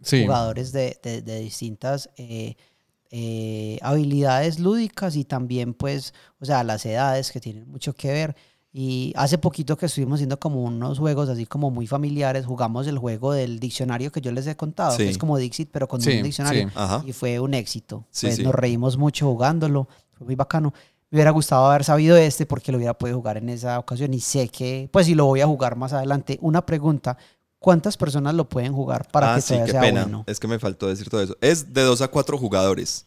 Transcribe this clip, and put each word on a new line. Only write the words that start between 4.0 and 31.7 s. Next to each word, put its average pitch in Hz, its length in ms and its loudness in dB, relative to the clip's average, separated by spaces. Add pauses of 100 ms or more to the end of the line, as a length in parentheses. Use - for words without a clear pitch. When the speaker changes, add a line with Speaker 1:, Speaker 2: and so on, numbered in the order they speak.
Speaker 2:
lúdicas 190 580 -2
y 143 80 -2
también, 123 500 -4
pues, 139 400 -6 (260)
o 135 60 -10
sea, 135 180 2
las 110 220 -4
edades 131 440 0
que 127 100 -10
tienen 113 280 -14
mucho 139 260 -8
que - 180 -6
ver. 151 240 -2 (360)
Y 131 440 -4
hace 143 200 2
poquito 151 400 -2
que - 80 -6
estuvimos 139 320 -2
haciendo 139 240 -2
como 143 240 -2
unos 120 340 -4
juegos 147 300 0
así 117 160 -2
como 143 260 -2
muy 120 160 -4
familiares, 143 600 -2
jugamos 123 400 -2
el 147 100 -2
juego 120 380 -2
del 120 260 -2
diccionario 127 500 -4
que 147 120 -8
yo 127 100 -4
les 131 140 -4
he 156 100 -6
contado, 156 400 -2
que 117 80 2
Speaker 3:
Sí. 101 60 2
Speaker 2:
es 95 80 -2
como 151 180 0
Dixit, 127 340 -4
pero 135 180 -4
con 127 120 -4
Speaker 1:
Sí, 123 160 4
Speaker 2:
un 110 60 2
diccionario. 139 460 0
Speaker 1:
sí. 98 60 -8
Speaker 3:
Ajá. 101 320 -2
Speaker 2:
Y 135 60 -10
fue 120 260 -4
un 135 140 -2
éxito. 110 580 -6
Speaker 3:
Sí, - 180 -2
Speaker 2:
Pues 107 80 0
Speaker 3:
sí. 123 80 -2
Speaker 2:
nos 127 100 2
reímos 120 420 2
mucho 147 300 2
jugándolo, 139 640 2 (280)
fue - 80 -20
muy 127 120 -4
bacano. 143 360 0 (380)
Me 151 60 0
hubiera 151 160 8
gustado 143 340 4
haber 143 180 6
sabido 156 320 8
este 156 300 6
porque 131 260 -4
lo 127 60 0
hubiera 120 180 0
podido 123 220 -4
jugar 113 180 -4
en 117 140 -6
esa 120 280 -4
ocasión 131 360 -4
y 123 60 -2
sé 127 280 0
que, 131 420 -6
pues, 190 140 4
si 165 100 4
lo 151 120 6
voy 135 160 4
a 147 40 4
jugar 131 300 0
más 131 160 -4
adelante. 139 480 -2
Una 170 240 2
pregunta, 147 540 0 (400)
¿cuántas 185 400 4
personas 147 360 0
lo 165 140 0
pueden 127 240 -2
jugar 131 400 -4
para 139 200 4
Speaker 3:
Ah, - 20 4
Speaker 2:
que 135 80 2
Speaker 3:
sí, - 60 -4
Speaker 2:
todavía 117 180 2
Speaker 3:
qué 117 60 0
Speaker 2:
sea 127 100 2
Speaker 3:
pena. 107 220 4
Speaker 2:
bueno? 107 220 -6
Speaker 3:
Es 107 140 -6
que 110 80 -4
me 113 100 0
faltó 98 300 -2
decir 95 220 -4
todo 110 120 0
eso. 95 200 -4
Es 139 320 2